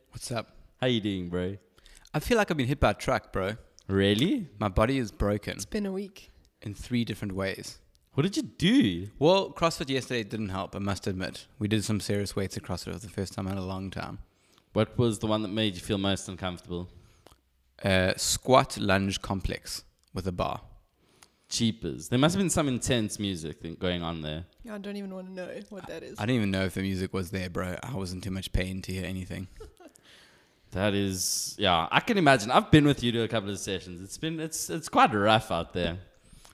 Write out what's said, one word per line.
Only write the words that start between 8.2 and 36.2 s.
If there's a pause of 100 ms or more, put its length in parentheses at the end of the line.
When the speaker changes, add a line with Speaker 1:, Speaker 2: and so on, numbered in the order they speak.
Speaker 2:
did
you
do? (100)
Speaker 1:
Well,
CrossFit
yesterday
didn't
help,
I
must
admit. (120)
We
did
some
serious
weights
at
CrossFit
for
the
first
time
in
a
long
time. (520)
Speaker 2:
What
was
the
one
that
made
you
feel
most
uncomfortable? (960)
Speaker 1:
Uh,
squat
lunge
complex (300)
with
a
bar. (880)
Speaker 2:
Cheapers.
There
must
have
been
some
intense
music
thing
going
on
there. (200)
Speaker 3:
Yeah,
I
don't
even
wanna
know (200)
what
that
is.
Speaker 1:
I
don't
even
know
if
the
music
was
there,
bro.
I
was
in
too
much
pain
to
hear
anything. (120)
<laughs> (1040)
Speaker 2:
That
is,
yeah,
I
can
imagine.
I've
been
with
you
to
a
couple
of
sessions.
It's
been,
it's,
it's
quite
rough
out
there. (560)